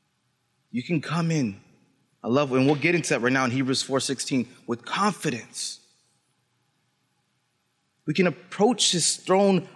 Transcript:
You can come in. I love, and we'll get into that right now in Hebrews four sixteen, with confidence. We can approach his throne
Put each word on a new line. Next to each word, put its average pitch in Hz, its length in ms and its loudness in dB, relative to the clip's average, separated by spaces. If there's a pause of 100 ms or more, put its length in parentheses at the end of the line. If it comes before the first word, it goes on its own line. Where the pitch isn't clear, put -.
(720)
You 127 120 -6
can 170 160 -2
come 165 320 -2
in. 120 300 -2 (640)
I 104 40 -8
love, 131 240 2
and 131 140 4
we'll 151 100 4
get 156 200 0
into 160 140 -2
that 135 120 0
right 123 100 2
now 131 140 2
in 120 60 -2
Hebrews 131 320 0
four 131 160 -2
sixteen, 127 500 -4 (160)
with 117 180 -6
confidence. - 960 -4 (2250)
We 156 80 -2
can 180 140 2
approach - 640 0
his 170 240 0
throne 190 600 2